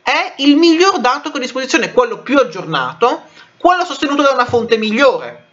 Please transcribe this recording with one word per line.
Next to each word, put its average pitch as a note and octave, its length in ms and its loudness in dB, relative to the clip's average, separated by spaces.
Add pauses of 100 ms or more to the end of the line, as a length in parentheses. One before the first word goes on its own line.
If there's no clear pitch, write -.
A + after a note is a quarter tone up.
è D#4 360 -4
il C#4+ 180 4
miglior E4+ 440 4
dato C#4 300 -2
che D4 60 -12
ho C4+ 40 -4
a B3 40 -6
disposizione, A#3+ 480 -4
quello G3+ 280 0
più C#4 180 -2
aggiornato, E3 880 -2 (320)
quello F4+ 280 0
sostenuto D4 380 -2
da C#4 80 4
una B3 140 0
fonte A3+ 320 0
migliore G#3+ 760 0